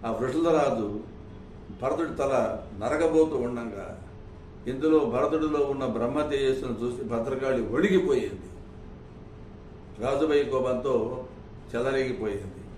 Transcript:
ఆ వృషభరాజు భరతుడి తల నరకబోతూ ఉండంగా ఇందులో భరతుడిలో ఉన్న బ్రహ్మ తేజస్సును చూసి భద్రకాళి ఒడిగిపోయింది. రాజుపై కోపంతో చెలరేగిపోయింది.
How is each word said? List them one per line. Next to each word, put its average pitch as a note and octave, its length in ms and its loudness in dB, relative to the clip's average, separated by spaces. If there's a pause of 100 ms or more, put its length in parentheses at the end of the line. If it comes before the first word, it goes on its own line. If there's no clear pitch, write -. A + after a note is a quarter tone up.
ఆ A2+ 40 -2
వృషభరాజు B2 880 2 (800)
భరతుడి D3 320 0
తల C3 440 2 (200)
నరకబోతూ D#3 580 4
ఉండంగా A#2 680 -4 (640)
ఇందులో D3+ 320 4
భరతుడిలో D3 640 2
ఉన్న C3+ 220 -2
బ్రహ్మ A#2+ 360 0
తేజస్సును C3+ 640 0
చూసి B2 200 -4
భద్రకాళి B2 640 0
ఒడిగిపోయింది. C#3+ 720 2 (1600)
రాజుపై C#3+ 460 4
కోపంతో B2+ 800 2 (500)
చెలరేగిపోయింది. A#2 920 0 (140)